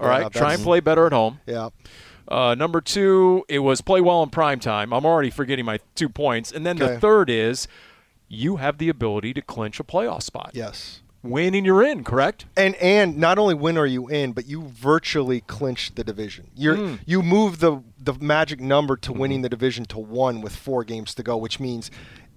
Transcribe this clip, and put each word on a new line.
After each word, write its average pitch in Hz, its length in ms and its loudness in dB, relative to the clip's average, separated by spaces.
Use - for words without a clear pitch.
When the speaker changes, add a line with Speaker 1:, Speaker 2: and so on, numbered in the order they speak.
Speaker 1:
all 131 60 -2
Speaker 2:
Yeah, 123 40 4
Speaker 1:
right? 107 100 -6
Try 117 120 0
and 147 100 2
Speaker 2:
that's 180 100 -2
Speaker 1:
play 170 160 4
better 160 260 4
at 156 60 2
home. 117 340 0
Speaker 2:
Yeah. 117 220 -8
Speaker 1:
Uh, 123 300 2
number 165 240 -2
two, 190 680 4
it 143 120 -2
was 135 220 2
play 185 180 4
well 175 220 4
in 147 80 -4
prime 147 280 0
time. 110 340 -2
I'm 135 140 0
already 156 240 2
forgetting 127 340 -4
my 110 140 -4
two 160 140 -2
points. 120 420 -4
And 156 160 -8
then 175 120 -4
the 127 140 2
Speaker 2:
Okay. 120 80 -6
Speaker 1:
third 208 300 4
is 113 380 -2
you 131 280 -4
have 143 220 -4
the 160 100 -2
ability 113 460 -4
to 143 80 -6
clinch 107 360 -8
a 156 60 -10
playoff 214 380 -4
spot. - 320 -14
Speaker 2:
Yes. - 480 -14
Speaker 1:
Win 156 320 -2
and 196 120 0
you're 190 180 6
in, 269 180 0
correct? 135 440 0
Speaker 2:
And, 190 200 2
and 180 420 4
not 165 200 4
only 208 140 4
win 160 240 0
are 156 100 2
you 127 220 -4
in, 143 240 -2
but 120 140 -8
you 151 160 -10
virtually 131 800 0
clinch 127 520 -6
the 117 80 -6
division. 104 540 -10
You're, 151 200 2
Speaker 1:
Mm. 180 280 -6
Speaker 2:
you 180 180 0
move 185 360 2
the, 151 240 2
the 135 160 -4
magic 151 440 0
number 135 380 0
to - 160 -8
winning 135 260 -2
Speaker 1:
Mm-hmm. 127 40 -6
Speaker 2:
the 127 80 -2
division 120 360 -2
to - 120 -12
one 117 420 -2
with 107 160 -12
four 127 260 -4
games 110 340 -10
to 127 60 -8
go, 117 140 -2
which 113 240 -6
means 120 300 -8